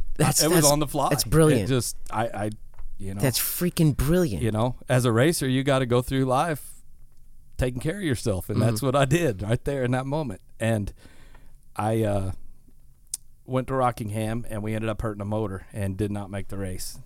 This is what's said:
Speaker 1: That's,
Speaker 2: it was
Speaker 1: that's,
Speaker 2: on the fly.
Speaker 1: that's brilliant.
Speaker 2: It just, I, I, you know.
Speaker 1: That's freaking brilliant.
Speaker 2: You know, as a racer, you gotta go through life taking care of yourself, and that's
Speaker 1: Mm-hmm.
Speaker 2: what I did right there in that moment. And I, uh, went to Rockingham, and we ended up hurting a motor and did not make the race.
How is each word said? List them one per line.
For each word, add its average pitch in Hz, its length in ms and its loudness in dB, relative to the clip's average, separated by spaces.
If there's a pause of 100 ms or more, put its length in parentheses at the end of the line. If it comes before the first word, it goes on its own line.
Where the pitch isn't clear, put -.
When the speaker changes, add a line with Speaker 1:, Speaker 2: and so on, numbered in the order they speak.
(160)
Speaker 1:
That's, 147 260 4
Speaker 2:
it 151 60 4
was 165 140 4
Speaker 1:
that's, 147 100 6
Speaker 2:
on 147 80 4
the 147 80 0
fly. 147 220 0
Speaker 1:
that's 151 160 0
brilliant. 147 380 6
Speaker 2:
It 92 40 -2
just, 127 300 0 (120)
I, 110 180 -2
I, 104 220 -4 (480)
you 98 160 -6
know. 101 60 -8
Speaker 1:
That's 127 180 2
freaking 170 600 2
brilliant. 143 440 2
Speaker 2:
You 110 100 2
know, 113 240 0 (120)
as 127 160 4
a 123 80 4
racer, 135 380 4
you 131 140 2
gotta 135 220 2
go 123 160 4
through 135 220 0
life 135 580 -2 (760)
taking 127 240 0
care 165 160 -2
of 208 60 -6
yourself, 113 460 -2
and 104 120 0
that's 113 160 2
Speaker 1:
Mm-hmm. 131 80 -4
Speaker 2:
what 131 100 2
I 143 80 4
did 135 380 2
right 110 240 0
there 139 180 -2
in 123 80 0
that 131 140 -2
moment. 135 340 -4 (220)
And 110 320 0 (800)
I, 110 280 0
uh, 101 280 0 (1120)
went 127 220 -2
to 135 60 -4
Rockingham, 113 760 0
and 107 140 -4
we 110 120 -2
ended 110 140 -2
up 107 120 -4
hurting 104 200 -4
a 101 40 -4
motor 104 480 -2
and 98 240 -4
did 101 140 0
not 101 200 -6
make 98 160 -6
the 101 100 -6
race. 95 480 -8